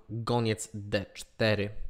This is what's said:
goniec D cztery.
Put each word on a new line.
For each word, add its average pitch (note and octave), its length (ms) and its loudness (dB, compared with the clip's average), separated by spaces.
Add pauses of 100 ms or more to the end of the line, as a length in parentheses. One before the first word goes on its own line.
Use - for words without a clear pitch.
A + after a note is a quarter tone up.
goniec A2+ 640 0
D G2+ 400 -2
cztery. G#2 560 0 (200)